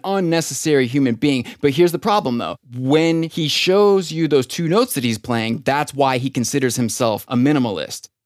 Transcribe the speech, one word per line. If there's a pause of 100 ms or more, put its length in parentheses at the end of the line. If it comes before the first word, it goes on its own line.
unnecessary
human
being. (140)
But
here's
the
problem,
though. (220)
When
he
shows
you
those
two
notes
that
he's
playing,
that's
why
he
considers
himself
a
minimalist. (180)